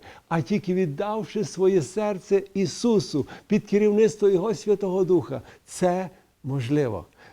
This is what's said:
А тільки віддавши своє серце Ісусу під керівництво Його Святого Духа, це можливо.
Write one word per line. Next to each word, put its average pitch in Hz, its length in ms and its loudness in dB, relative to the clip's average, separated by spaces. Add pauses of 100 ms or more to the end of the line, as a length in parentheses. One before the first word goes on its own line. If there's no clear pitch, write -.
(300)
А 165 120 0
тільки 185 320 -2
віддавши 196 680 -4
своє 185 380 2
серце 196 600 -2 (100)
Ісусу 196 720 0 (200)
під 208 180 0
керівництво 208 640 2
Його 196 240 2
Святого 190 500 0
Духа, 156 380 0 (240)
це 180 440 -2 (340)
можливо. 131 640 -2 (260)